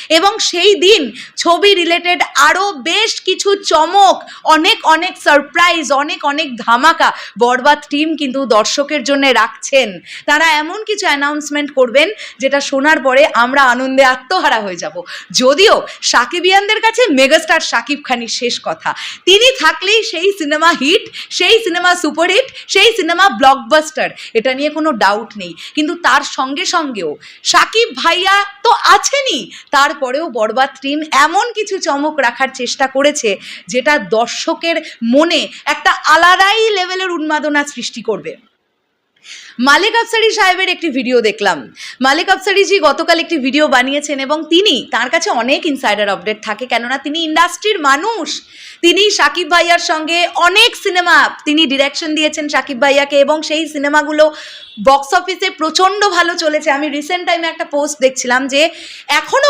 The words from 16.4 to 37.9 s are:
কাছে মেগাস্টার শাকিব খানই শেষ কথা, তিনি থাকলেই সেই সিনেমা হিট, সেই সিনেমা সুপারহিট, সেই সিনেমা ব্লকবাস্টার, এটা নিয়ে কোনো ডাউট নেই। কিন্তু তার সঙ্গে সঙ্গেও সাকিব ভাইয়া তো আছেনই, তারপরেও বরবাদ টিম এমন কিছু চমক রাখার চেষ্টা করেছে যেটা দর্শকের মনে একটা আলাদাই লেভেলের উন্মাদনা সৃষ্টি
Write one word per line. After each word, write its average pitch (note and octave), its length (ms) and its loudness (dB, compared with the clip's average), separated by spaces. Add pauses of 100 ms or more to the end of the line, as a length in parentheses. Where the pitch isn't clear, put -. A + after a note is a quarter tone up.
কাছে A4+ 220 0 (160)
মেগাস্টার D#4+ 420 2
শাকিব C4 440 -4
খানই A#3 240 -4
শেষ A#3 260 -6 (100)
কথা, D#3+ 260 -6 (340)
তিনি G#4 240 4 (120)
থাকলেই F4 420 0
সেই F4 260 -4 (100)
সিনেমা D#4 320 0 (100)
হিট, D4 240 0 (260)
সেই F#4+ 340 2
সিনেমা F4+ 300 0
সুপারহিট, F4 520 0 (220)
সেই G4+ 280 4
সিনেমা E4+ 320 2 (100)
ব্লকবাস্টার, C4 720 2 (240)
এটা B3+ 200 0
নিয়ে C#4+ 160 -4
কোনো D#4 220 -2
ডাউট G#3 440 0
নেই। F3 160 -12 (220)
কিন্তু D4+ 200 -2
তার D4 280 2 (140)
সঙ্গে C#4+ 280 -4
সঙ্গেও B3+ 460 -4 (320)
সাকিব - 540 2
ভাইয়া F4 400 2 (260)
তো A#4 80 4
আছেনই, G4+ 800 2 (200)
তারপরেও C#4+ 580 0
বরবাদ A3+ 400 -2 (140)
টিম C#4+ 160 -4 (140)
এমন F4 400 2
কিছু G4+ 260 -6
চমক D4+ 420 -2
রাখার B3 340 0
চেষ্টা B3+ 320 -4
করেছে C4+ 440 0 (360)
যেটা C4 320 0
দর্শকের A#3+ 800 -2 (260)
মনে C#4+ 380 2 (260)
একটা D4 240 0
আলাদাই F#4 800 4
লেভেলের F#4 400 -4
উন্মাদনা D4+ 540 -2
সৃষ্টি A#3+ 380 -12